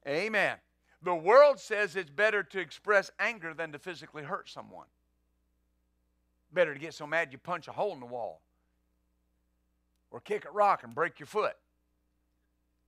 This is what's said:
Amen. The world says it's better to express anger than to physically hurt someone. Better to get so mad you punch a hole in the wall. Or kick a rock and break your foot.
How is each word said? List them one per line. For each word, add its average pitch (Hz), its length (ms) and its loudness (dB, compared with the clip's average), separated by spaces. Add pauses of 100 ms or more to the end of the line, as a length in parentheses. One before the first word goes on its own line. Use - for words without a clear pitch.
Amen. 170 500 0 (460)
The 180 100 0
world 226 460 8
says 202 360 -4
it's 185 140 -6
better 208 320 2
to 190 180 -8
express 190 600 0
anger 190 340 -4
than 156 200 -8
to 147 40 -10
physically 151 460 -14
hurt 170 260 -10
someone. 101 380 -18 (1600)
Better 160 220 2
to 139 60 -10
get 151 160 -12
so 156 100 -14
mad 156 260 -2
you 131 60 -14
punch 165 300 -8
a 123 40 -12
hole 185 220 -4
in 143 60 -14
the 123 80 -16
wall. 110 340 -10 (1700)
Or 113 100 -16
kick 202 260 -6
a 147 60 -14
rock 202 320 4
and 117 120 -16
break 165 240 -2
your 147 80 -16
foot. 180 280 -2 (1300)